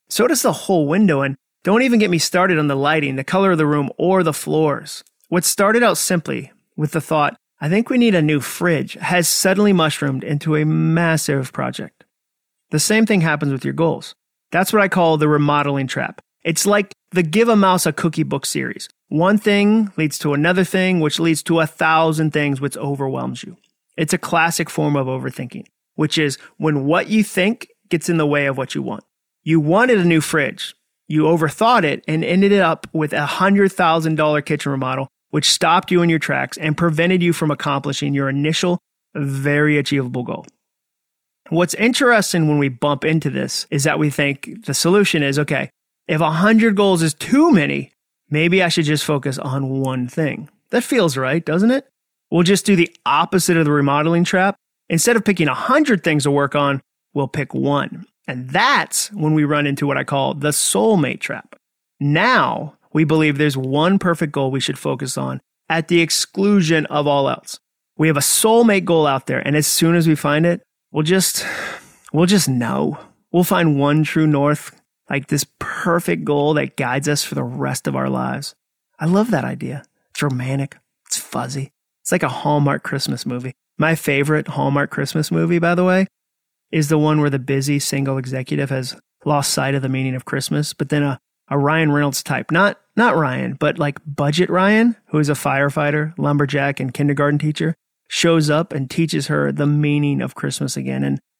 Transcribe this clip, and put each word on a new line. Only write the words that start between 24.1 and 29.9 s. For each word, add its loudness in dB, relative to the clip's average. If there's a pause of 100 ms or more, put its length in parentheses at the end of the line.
a 2
classic -2
form -2
of -2
overthinking, -8 (300)
which -2
is -2 (180)
when -2
what 0
you 2
think -2 (220)
gets -2
in 0
the 2
way 0
of -2
what -6
you -6
want. -10 (400)
You 2
wanted 4